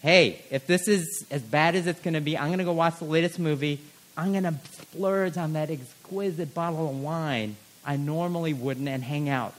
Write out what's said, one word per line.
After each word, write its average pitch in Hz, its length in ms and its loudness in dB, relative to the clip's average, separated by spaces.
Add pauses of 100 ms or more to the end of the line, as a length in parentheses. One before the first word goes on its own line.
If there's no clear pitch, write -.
Hey, 151 400 6 (100)
if 135 160 -2
this 180 200 4
is 185 440 0
as 139 100 -2
bad 151 340 4
as 175 120 2
it's 170 120 -2
gonna 160 220 0
be, 151 160 -2
I'm 160 120 -2
gonna 185 140 0
go 175 100 0
watch 165 260 2
the 175 60 -8
latest 165 340 0
movie. 147 400 0 (360)
I'm 185 180 -2
gonna 175 260 0 (200)
splurge 190 580 -2
on 156 160 -2
that 156 160 -2
exquisite 165 840 -6
bottle 165 360 -2
of 135 100 -6
wine 139 560 -2 (300)
I 143 120 -2
normally 165 560 -2
wouldn't 135 340 -4
and 131 160 -4
hang 147 240 -2
out. 127 320 -2